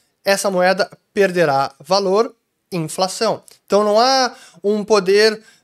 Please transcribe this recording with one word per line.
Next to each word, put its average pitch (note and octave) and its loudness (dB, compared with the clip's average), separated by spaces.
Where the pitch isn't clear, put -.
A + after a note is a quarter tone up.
essa G3 0
moeda F3+ 0
perderá F3 0
valor G3 -2
inflação. F#3 -4
Então G3+ 2
não G#3 2
há B3+ 2
um G#3 -2
poder, G#3 2